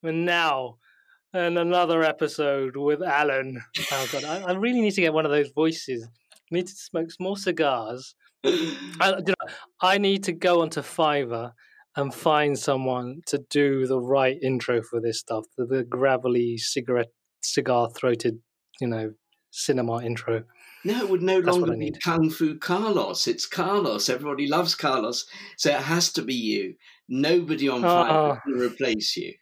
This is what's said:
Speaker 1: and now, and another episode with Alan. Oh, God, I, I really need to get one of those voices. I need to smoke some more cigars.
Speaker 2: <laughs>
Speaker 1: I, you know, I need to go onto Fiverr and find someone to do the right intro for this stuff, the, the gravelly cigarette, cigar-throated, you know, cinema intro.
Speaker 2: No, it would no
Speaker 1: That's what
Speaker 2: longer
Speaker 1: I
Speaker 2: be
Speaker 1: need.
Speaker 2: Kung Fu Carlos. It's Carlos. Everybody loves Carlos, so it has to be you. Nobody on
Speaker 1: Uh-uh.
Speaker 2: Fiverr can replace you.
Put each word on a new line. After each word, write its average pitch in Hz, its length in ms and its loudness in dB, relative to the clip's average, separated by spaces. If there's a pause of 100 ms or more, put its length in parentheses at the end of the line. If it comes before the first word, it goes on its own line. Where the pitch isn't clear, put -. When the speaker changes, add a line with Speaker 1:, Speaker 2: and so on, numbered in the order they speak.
Speaker 1:
and 165 220 -2
now, 147 520 0 (580)
and 175 240 2
another 170 440 4
episode 147 760 0
with 143 240 2
Alan. 135 580 0 (300)
Oh, 135 220 -2
God, 139 120 -4
I, 160 180 -4
I 180 120 -2
really 240 260 0
need 214 120 4
to 196 100 0
get 160 100 4
one 156 140 2
of 147 60 2
those 147 180 2
voices. 143 560 -2
I - 320 -20 (160)
need 180 140 -2
to 196 60 -18
smoke 165 360 -6
some - 140 -10
more 196 120 -4
cigars. 135 760 -2 (140)
Speaker 2:
<laughs> - 160 -20
Speaker 1:
I, 165 760 0
you 165 80 -8
know, 185 220 -2 (340)
I 190 160 4
need 196 260 2
to 180 80 -2
go 170 300 4
onto 160 180 -2
Fiverr 127 720 0 (440)
and 139 180 -2
find 147 440 2
someone 131 680 -2
to 143 120 -2 (120)
do 139 360 2
the 131 140 2
right 131 400 2
intro 127 420 0
for 117 180 -6
this 113 180 -2
stuff, 110 260 -6 (140)
the, 123 80 -2
the 131 180 0
gravelly 120 720 2
cigarette, 120 540 -2 (320)
cigar-throated, 120 960 0 (420)
you 131 60 -2
know, 110 260 -4 (380)
cinema 117 520 0
intro. 113 420 -4 (400)
Speaker 2:
No, 220 160 0
it 202 100 -2
would 180 120 2
no 190 180 2
Speaker 1:
That's 175 60 2 (120)
what 170 100 2
Speaker 2:
longer - 60 0
Speaker 1:
I - 20 -6
Speaker 2:
be - 80 -4
Speaker 1:
need. - 180 -6
Speaker 2:
Kung 165 260 2
Fu 156 300 -2
Carlos. 175 720 0
It's - 180 -2
Carlos. 175 600 -2
Everybody 139 400 -2
loves 160 260 0
Carlos, - 520 -2 (300)
so - 140 0
it 143 60 2
has 160 380 0
to 156 80 -4
be 131 120 -4
you. 107 400 -2 (340)
Nobody 147 600 2
on 123 160 0
Speaker 1:
Uh-uh. 156 500 4
Speaker 2:
Fiverr - 80 -12
can 277 120 -6
replace 123 640 -2
you. - 260 -8